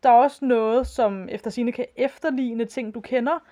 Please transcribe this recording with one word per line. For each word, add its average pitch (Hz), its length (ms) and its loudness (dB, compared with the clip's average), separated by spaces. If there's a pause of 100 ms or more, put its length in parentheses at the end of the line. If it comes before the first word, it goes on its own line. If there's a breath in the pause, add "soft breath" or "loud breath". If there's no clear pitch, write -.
Der - 60 6
er 240 40 8
også 277 320 4
noget, 240 420 2
som 202 420 -2
efter 208 200 -8
sigende 240 220 -4
kan 240 140 -6 (100)
efterligne 254 720 -4
ting, 220 300 -8
du 233 60 -12
kender. 262 380 -2 (120 soft breath)